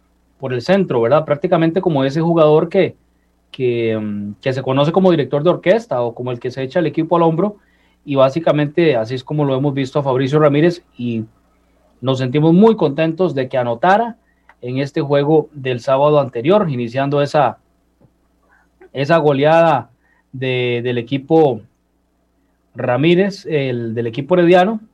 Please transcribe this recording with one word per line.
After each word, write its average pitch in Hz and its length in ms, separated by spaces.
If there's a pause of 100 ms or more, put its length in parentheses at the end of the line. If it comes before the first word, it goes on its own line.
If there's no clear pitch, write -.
(420)
por 127 100
el 123 100
centro, 170 380
¿verdad? 135 240
Prácticamente 165 560
como 160 240
ese 135 160
jugador 160 480
que, 180 300 (520)
que, 117 480
mm, 104 440
que 135 100
se 127 100
conoce 143 300
como 190 180
director 147 320
de 175 100
orquesta 160 500
o 120 120
como 123 180
el 165 100
que 127 100
se 135 120
echa 131 160
el 170 80
equipo 160 280
al 170 80
hombro, 165 320 (500)
y 143 100
básicamente 147 840
así 113 180
es 127 80
como 151 220
lo 135 100
hemos 139 180
visto 135 240
a 143 60
Fabricio 135 340
Ramírez, 151 460 (140)
y 117 260 (760)
nos 131 160
sentimos 151 360
muy 214 220
contentos 160 580
de 131 140
que 131 100
anotara 180 600 (440)
en 127 180
este 139 200
juego 147 540
del 127 260
sábado 143 400
anterior, 151 500
iniciando 135 520
esa, 139 380 (1300)
esa 143 280
goleada 147 680 (440)
de, 127 500
del 123 140
equipo 135 640 (1120)
Ramírez, 160 680
el, 123 500
del 117 120
equipo 135 280
herediano 180 460 (120)